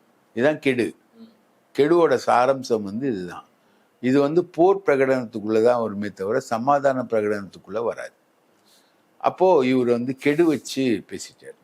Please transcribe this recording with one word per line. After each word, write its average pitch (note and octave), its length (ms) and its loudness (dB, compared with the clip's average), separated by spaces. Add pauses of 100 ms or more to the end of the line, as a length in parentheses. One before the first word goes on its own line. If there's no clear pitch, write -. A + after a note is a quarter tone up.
(340)
இதுதான் C#3+ 240 0
கெடு. A#2+ 360 -2 (840)
கெடுவோட D3 480 4
சாரம்சம் A#2+ 560 2
வந்து A2+ 300 -6
இதுதான். F2+ 320 -10 (560)
இது C3 200 2
வந்து D#3 240 2
போர் F#3 420 2
பிரகடனத்துக்குள்ள A#2 760 0
தான் B2 160 2
வருமே G#2 280 -6
தவிர, G2+ 320 -4
சமாதான C3+ 640 0
பிரகடனத்துக்குள்ள G#2 800 -4
வராது. F2 280 -8 (1040)
அப்போ D#3 480 2
இவர் B2+ 200 0
வந்து A#2+ 280 -2
கெடு D3 300 0
வச்சு C3 680 -2
பேசிட்டார். - 540 -16